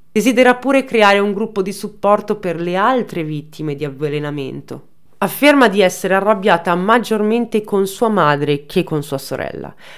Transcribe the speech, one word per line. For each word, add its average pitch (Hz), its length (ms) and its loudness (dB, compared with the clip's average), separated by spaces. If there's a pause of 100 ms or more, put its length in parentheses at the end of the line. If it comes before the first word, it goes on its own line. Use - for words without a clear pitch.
(120)
Desidera 247 420 4
pure 262 300 0
creare 208 340 4
un 202 160 0
gruppo 214 300 -4
di 202 100 -6
supporto 208 640 0
per 170 260 -6
le 175 140 -4
altre 214 480 0
vittime 151 500 -8
di 143 100 -10
avvelenamento. 143 1040 -8 (280)
Afferma 269 520 4
di 196 120 0
essere 185 320 0
arrabbiata 196 640 2
maggiormente 220 880 0
con 196 240 0
sua 220 220 -2
madre 147 580 0
che 175 160 0
con 156 180 -4
sua 143 160 -6
sorella, - 560 -10 (240)